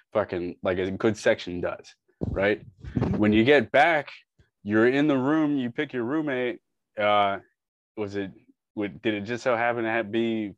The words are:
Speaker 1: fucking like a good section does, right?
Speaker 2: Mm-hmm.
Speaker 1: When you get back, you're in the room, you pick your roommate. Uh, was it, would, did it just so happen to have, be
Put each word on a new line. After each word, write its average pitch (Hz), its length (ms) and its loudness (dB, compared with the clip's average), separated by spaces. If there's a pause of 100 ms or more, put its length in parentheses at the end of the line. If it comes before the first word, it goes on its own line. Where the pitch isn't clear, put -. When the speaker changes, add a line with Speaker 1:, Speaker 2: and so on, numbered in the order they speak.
(140)
Speaker 1:
fucking 90 480 -2
like 95 160 0
a 95 140 -2
good 104 260 0
section 90 440 -2
does, - 340 -10 (240)
right? - 420 0 (340)
Speaker 2:
Mm-hmm. 95 220 0
Speaker 1:
When 107 160 4
you 110 100 6
get 131 280 4
back, 151 380 2 (520)
you're 110 260 4
in 139 200 2
the 143 100 2
room, 147 400 0
you 123 140 -4
pick 147 200 -6
your 123 120 -4
roommate. 127 560 -4 (360)
Uh, 101 440 2 (580)
was 101 200 -8
it, 98 120 -4 (460)
would, 104 260 -6
did 110 140 0
it 104 60 -4
just 113 220 -8
so 127 120 0
happen 120 280 0
to 113 60 -2
have, 113 220 -2
be 113 460 -2